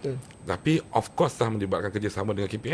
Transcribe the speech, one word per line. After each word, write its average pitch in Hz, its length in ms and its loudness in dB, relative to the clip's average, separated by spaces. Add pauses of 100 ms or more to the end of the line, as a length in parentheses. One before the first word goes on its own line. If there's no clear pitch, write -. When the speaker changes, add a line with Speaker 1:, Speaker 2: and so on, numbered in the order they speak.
Speaker 1:
Betul. 135 140 -4 (260)
Speaker 2:
Tapi 95 300 2 (180)
of 113 240 2
course - 240 2
lah 120 80 4
melibatkan 101 480 0
kerjasama 101 400 -2
dengan 98 160 -2
K 107 80 -4
P 110 160 -8